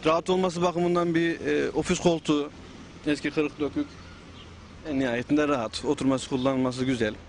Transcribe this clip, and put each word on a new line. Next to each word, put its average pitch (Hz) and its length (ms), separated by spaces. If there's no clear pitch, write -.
Rahat 165 240
olması 180 320
bakımından 175 520
bir, 165 260
e, 143 300
ofis 160 300
koltuğu, 151 500
eski 147 240
kırık 147 300
dökük. 147 260
En 143 100
nihayetinde 135 500
rahat, 123 360
oturması, 135 440
kullanması 131 560
güzel. 113 300